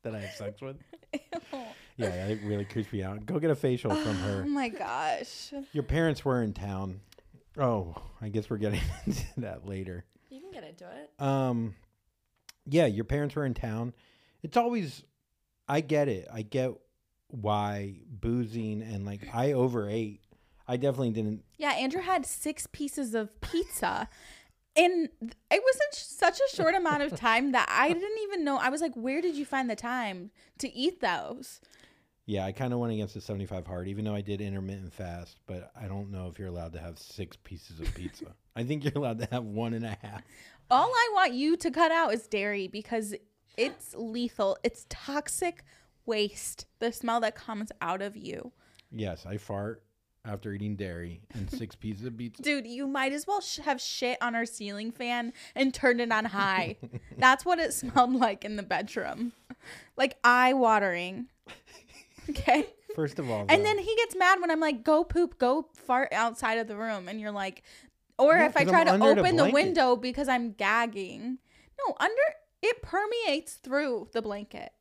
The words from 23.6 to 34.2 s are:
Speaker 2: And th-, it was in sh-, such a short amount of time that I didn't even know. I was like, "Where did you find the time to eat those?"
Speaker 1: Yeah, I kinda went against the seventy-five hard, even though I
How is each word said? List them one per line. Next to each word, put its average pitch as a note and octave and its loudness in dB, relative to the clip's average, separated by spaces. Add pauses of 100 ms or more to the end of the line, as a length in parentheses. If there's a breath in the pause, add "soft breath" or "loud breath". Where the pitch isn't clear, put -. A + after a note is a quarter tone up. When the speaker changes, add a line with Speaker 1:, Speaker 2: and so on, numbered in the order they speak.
Speaker 2:
And F4 6 (120)
th-, A3+ -8 (180)
it G4+ 4
was C5 6
in D5 0
sh-, - -10
such - 2
a C5+ 2
short E4+ 2
amount D#4 2
of D4 -2
time A#3+ 4
that B3+ 4
I C4+ 4
didn't G4+ -2
even G4+ -2
know. C#4 0
I B3 2
was D4 -2
like, D#4 -2
"Where C4 -2
did E4+ -2
you C#4+ -4
find C4 -2
the A3 -2
time G#3+ -6 (280 soft breath)
to - -6
eat F4 -2
those?" F3 -4 (680 soft breath)
Speaker 1:
Yeah, G2 -2
I G2 -4
kinda B2 -4
went A#2 -2
against G#2+ -4
the G#2 -10
seventy-five F#2+ -6
hard, F2+ -8
even G2+ -6
though G#2 -2
I G#2 -4